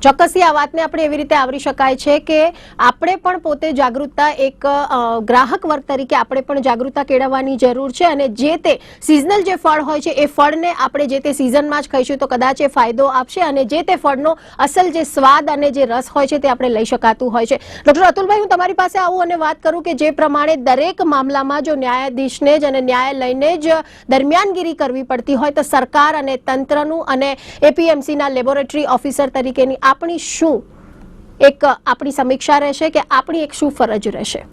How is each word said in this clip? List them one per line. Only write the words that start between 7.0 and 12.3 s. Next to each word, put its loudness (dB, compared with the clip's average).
કેળવવાની -2
જરૂર 0
છે -2
અને 2
જે -2
તે 0
સિઝનલ 2
જે -2
ફળ 2
હોય -4
છે -4
એ 2
ફળને 0
આપણે -2
જે -2
તે -2
સિઝનમાં 0
જ -12
ખાઈશું -2
તો -4
કદાચ 0